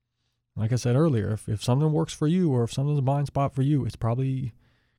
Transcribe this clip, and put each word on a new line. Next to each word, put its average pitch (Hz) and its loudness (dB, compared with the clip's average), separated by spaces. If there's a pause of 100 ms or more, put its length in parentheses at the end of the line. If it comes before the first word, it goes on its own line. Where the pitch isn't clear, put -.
(560)
like 107 -2
I 123 2
said 120 0
earlier, 127 2
if, - -8
if 107 -4
something 143 2
works 156 -2
for 151 -2
you 170 2
or 123 2
if 113 -4
something's 147 -2
a - 0
blind 139 0
spot 139 -2
for 131 0
you, 139 2
it's 110 -6
probably 131 -4 (460)